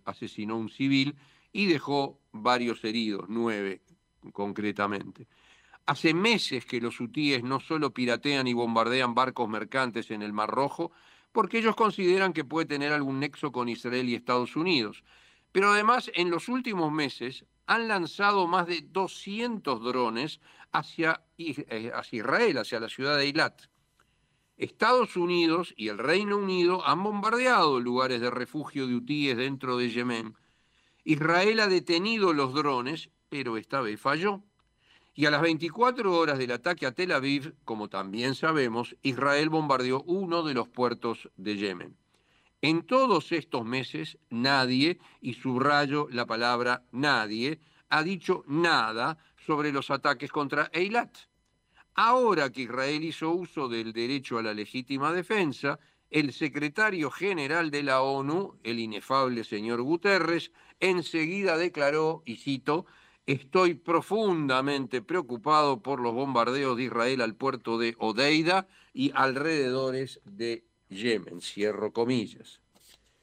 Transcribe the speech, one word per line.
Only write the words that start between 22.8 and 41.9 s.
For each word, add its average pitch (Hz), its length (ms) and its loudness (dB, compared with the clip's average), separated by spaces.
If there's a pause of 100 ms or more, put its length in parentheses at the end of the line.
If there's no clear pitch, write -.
la 113 100 -6
ciudad 139 260 -2
de 139 80 2
Eilat. 143 380 0 (920)
Estados 240 600 2
Unidos 170 600 2
y 110 100 -6
el 104 120 -4
Reino 190 380 0
Unido 185 480 2
han 151 200 2
bombardeado 214 720 2
lugares 123 420 0
de 120 80 0
refugio 131 600 -4
de 123 80 0
hutíes 139 400 -2
dentro 131 400 -2
de 123 140 0
Yemen. 113 440 -4 (720)
Israel 170 560 4
ha 208 80 4
detenido 185 640 2
los 139 220 0
drones 143 540 -2 (200)
pero 123 280 -6
esta 135 240 -4
vez 107 200 -4
falló. 185 420 0 (720)
Y 147 120 2
a 147 40 4
las 147 120 4
veinticuatro 180 720 2
horas 151 220 2
del 123 140 -2
ataque 156 340 -2
a 127 60 -2
Tel 180 200 -2
Aviv, 139 420 0 (100)
como 107 240 -6
también 101 460 -4
sabemos, 123 680 0
Israel 143 460 2
bombardeó 139 540 2
uno 170 400 -2
de 151 120 -2
los 117 140 -2
puertos 117 680 -4
de 101 200 -4
Yemen. 92 400 -6 (640)